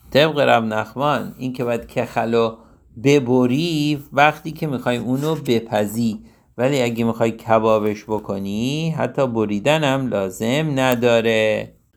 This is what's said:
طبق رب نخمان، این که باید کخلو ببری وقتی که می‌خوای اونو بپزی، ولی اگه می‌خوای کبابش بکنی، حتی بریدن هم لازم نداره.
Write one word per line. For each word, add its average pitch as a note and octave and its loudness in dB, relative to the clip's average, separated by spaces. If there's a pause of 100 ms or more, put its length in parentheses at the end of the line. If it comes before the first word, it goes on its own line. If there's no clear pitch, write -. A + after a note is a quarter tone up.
(120)
طبق D3 2
رب A#2+ 4
نخمان، A2 -2
این C3 -6
که B2+ -6
باید A#2+ -4
کخلو A2+ 0 (480)
ببری C#3+ 2 (140)
وقتی D3+ 2
که D3+ -6
می‌خوای B2 -2
اونو C3 -2
بپزی، A2+ -2 (380)
ولی C3 0
اگه A#2 -2
می‌خوای A#2 0
کبابش A2 0
بکنی، G#2+ -4
حتی B2 -2
بریدن A2+ 0
هم C3+ 0
لازم A2+ -2
نداره. A2+ 2 (240)